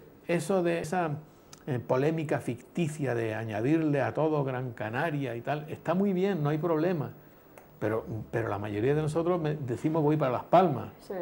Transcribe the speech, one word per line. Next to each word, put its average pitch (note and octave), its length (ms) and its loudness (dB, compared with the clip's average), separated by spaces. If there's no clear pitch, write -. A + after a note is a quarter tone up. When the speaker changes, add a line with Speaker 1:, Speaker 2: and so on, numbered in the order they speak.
Speaker 1:
eso F3 340 2
de E3+ 160 2
esa, D#3+ 400 -2
eh, B2 140 -2
polémica D3 580 2
ficticia C#3+ 800 -2
de A2+ 180 -2
añadirle C3 640 2
a A2+ 140 0
todo D3+ 300 2
Gran B2+ 260 -4
Canaria B2+ 640 -4
y A#2 60 -8
tal, D3+ 280 -4
está E3+ 260 -4
muy G3 180 2
bien, F3+ 320 0
no C#3+ 60 2
hay D#3 80 0
problema. D#3+ 520 0
Pero, A2 260 0
pero A2 180 -2
la G2+ 100 -2
mayoría G#2 360 0
de D#3 80 0
nosotros E3 380 0
me, D3+ 160 0
decimos D3 480 0
voy D3+ 120 4
para C#3 140 2
Las A2+ 140 -2
Palmas. D3 460 4
Speaker 2:
Sí. - 220 -12